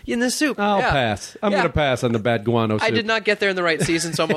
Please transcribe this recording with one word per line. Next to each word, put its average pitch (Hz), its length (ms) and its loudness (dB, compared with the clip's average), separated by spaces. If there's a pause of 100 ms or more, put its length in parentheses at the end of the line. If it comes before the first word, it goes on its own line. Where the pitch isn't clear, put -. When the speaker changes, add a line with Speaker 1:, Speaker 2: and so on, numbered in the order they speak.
Speaker 1:
In 233 140 -2
the 247 100 0
soup, 254 300 -2
Speaker 2:
I'll 202 200 2
Speaker 1:
yeah. 226 120 2
Speaker 2:
pass. 120 500 -2
I'm 208 120 0
Speaker 1:
Yeah. 202 60 2
Speaker 2:
gonna 214 100 2
pass 135 340 0
on 120 80 2
the 117 80 0
bad 110 240 0
guano 113 360 2
Speaker 1:
I 220 80 0
Speaker 2:
soup. 113 80 0
Speaker 1:
did 220 100 0
not 220 180 -2
get 208 160 0
there 202 100 0
in 190 60 -2
the 180 80 -2
right 165 180 0
season, 165 320 -2
so 160 120 0
I'm 160 120 0